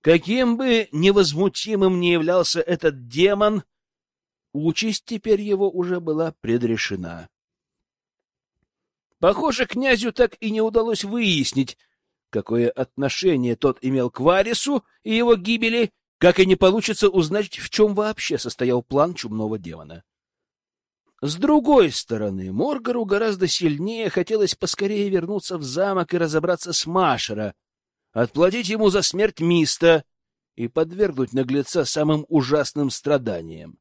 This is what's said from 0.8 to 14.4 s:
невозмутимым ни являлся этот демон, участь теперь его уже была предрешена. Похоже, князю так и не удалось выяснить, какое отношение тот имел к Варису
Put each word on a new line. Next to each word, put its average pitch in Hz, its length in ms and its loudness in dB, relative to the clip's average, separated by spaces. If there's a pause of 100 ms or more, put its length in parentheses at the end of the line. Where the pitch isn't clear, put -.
невозмутимым 185 1080 2
ни 175 80 0
являлся 175 520 2
этот 156 480 -2
демон, 202 560 2 (880)
участь 165 540 -2
теперь 214 360 -2
его 202 280 0
уже 180 300 -4
была 160 420 -4
предрешена. 101 880 -4 (1900)
Похоже, 233 460 2
князю 240 460 -2
так 240 300 0
и 220 100 -4
не 220 100 -2
удалось 220 440 0
выяснить, 175 720 -2 (560)
какое 117 360 0
отношение 131 840 -2
тот 131 260 0
имел 131 280 -2
к - 100 -14
Варису 208 640 0 (200)